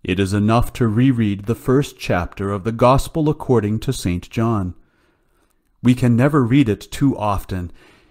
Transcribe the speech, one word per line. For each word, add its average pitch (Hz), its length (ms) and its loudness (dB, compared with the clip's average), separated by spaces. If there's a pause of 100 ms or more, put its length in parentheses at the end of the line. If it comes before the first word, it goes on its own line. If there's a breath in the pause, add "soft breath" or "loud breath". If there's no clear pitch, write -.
It 90 160 -2
is 95 140 0
enough 107 400 0
to 120 160 0
reread 110 560 0
the 113 100 -4
first 135 440 -2
chapter 95 520 -4
of 101 140 -6
the 113 80 -4
Gospel 131 560 2
according 110 520 0
to - 120 -4
Saint 90 380 -4
John. 110 440 -2 (1080)
We 123 120 4
can 123 220 2
never 143 260 2
read 123 280 4
it - 200 -6
too 139 280 0
often. 95 540 -6 (380 soft breath)